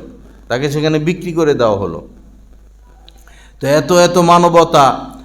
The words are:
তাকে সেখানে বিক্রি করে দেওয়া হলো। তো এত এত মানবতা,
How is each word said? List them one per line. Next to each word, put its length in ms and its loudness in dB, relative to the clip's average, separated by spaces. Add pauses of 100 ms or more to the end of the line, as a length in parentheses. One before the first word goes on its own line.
(480)
তাকে 220 -6
সেখানে 280 -2
বিক্রি 340 -6
করে 220 0
দেওয়া 240 0
হলো। 220 -8 (1600)
তো 60 -10
এত 260 -2
এত 260 2
মানবতা, 680 4 (380)